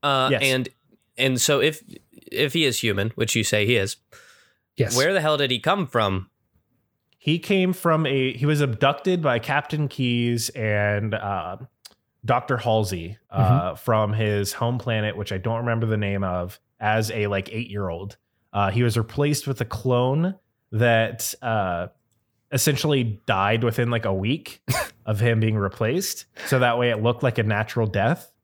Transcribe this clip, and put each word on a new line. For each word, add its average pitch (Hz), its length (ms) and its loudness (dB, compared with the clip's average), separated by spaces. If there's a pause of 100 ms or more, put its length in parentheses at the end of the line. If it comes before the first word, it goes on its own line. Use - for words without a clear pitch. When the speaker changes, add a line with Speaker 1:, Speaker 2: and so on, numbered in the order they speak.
Speaker 1:
Uh, 135 260 2
Speaker 2:
Yes. 123 140 2
Speaker 1:
and, 127 240 0 (480)
and 127 240 2
so 139 200 2
if, 151 220 0 (480)
if 139 220 -2
he 165 120 2
is 123 140 0
human, 104 380 0
which 120 180 -2
you 113 80 2
say 104 240 2
he 123 80 4
is, 98 220 0 (800)
Speaker 3:
Yes. 113 200 0
Speaker 1:
where 151 160 2
the 190 80 2
hell 151 160 2
did 139 140 0
he 123 80 0
come 180 300 0
from? 98 420 0 (840)
Speaker 2:
He 165 240 -2
came 185 320 0
from 160 340 0
a, 131 280 0
he 131 120 -2
was 147 140 2
abducted 143 600 2
by 127 200 2
Captain 143 480 -2
Keyes 120 600 0
and, 104 640 0
uh, 98 420 -6 (680)
Doctor 123 340 0
Halsey, 98 600 0 (120)
uh, 90 420 4
Speaker 3:
Mm-hmm. - 60 -8
Speaker 2:
from 110 340 2
his 104 400 0
home 123 260 -2
planet, 110 380 -2
which 104 160 -6
I 95 60 -4
don't 113 200 -2
remember 117 280 0
the 110 100 0
name 98 260 0
of, 90 380 -4 (180)
as 107 320 0
a, 107 160 -2
like, 98 260 -2
eight-year-old. 101 640 -6 (340)
Uh, 101 200 0
he 117 120 2
was 117 140 2
replaced 143 500 0
with 135 140 -4
a 117 40 0
clone 131 720 0 (380)
that, 113 680 2
uh, 98 460 -2 (640)
essentially 135 760 0
died 104 360 2
within, 120 280 0
like, 117 140 -2
a 98 80 0
week 104 560 -4
Speaker 3:
<laughs> - 380 -4
Speaker 2:
of 104 140 -2
him 117 200 4
being 110 160 2
replaced. 110 680 -2 (220)
So 135 140 2
that 120 180 4
way 123 120 2
it 107 120 -2
looked 117 200 2
like 123 160 2
a 117 40 2
natural 107 440 0
death. 107 460 0 (120)